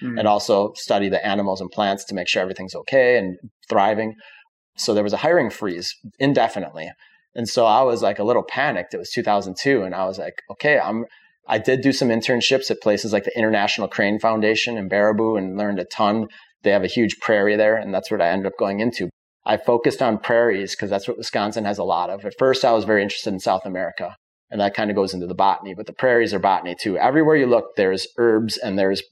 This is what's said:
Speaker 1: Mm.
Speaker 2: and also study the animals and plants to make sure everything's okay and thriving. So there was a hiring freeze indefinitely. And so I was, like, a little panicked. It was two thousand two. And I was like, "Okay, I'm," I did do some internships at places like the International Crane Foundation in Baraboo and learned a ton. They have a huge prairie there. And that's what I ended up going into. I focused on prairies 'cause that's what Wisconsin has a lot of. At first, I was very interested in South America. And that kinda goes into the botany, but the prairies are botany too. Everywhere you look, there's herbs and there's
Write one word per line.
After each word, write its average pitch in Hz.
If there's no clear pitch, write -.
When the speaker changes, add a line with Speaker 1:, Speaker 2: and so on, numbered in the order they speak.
Speaker 1:
Mm. 120
Speaker 2:
and 107
also 104
study 101
the 95
animals 98
and 92
plants 101
to 101
make 90
sure 104
everything's 95
okay 123
and 95
thriving. 110
So -
there 104
was 101
a 98
hiring 156
freeze 92
indefinitely. 110
And 117
so 117
I 110
was, 120
like, 104
a 104
little 110
panicked. 127
It -
was -
two 120
thousand 101
two. 131
And 92
I 95
was 92
like, 82
"Okay, 147
I'm," 107
I 113
did 131
do 135
some 131
internships 120
at 101
places 104
like 101
the -
International 107
Crane 104
Foundation 110
in 95
Baraboo 107
and 95
learned 101
a 90
ton. 107
They 101
have 98
a 92
huge 107
prairie 104
there. 107
And 98
that's 92
what 101
I 85
ended 95
up 92
going 101
into. 107
I 110
focused 120
on 113
prairies 113
'cause 104
that's 98
what 117
Wisconsin 107
has 101
a 95
lot 87
of. 101
At 98
first, 131
I 117
was 110
very 104
interested 101
in 92
South 95
America. 90
And 104
that 101
kinda 104
goes 98
into 87
the 92
botany, 95
but 92
the -
prairies 117
are 98
botany 90
too. 92
Everywhere 151
you 135
look, 117
there's 95
herbs 113
and 101
there's 98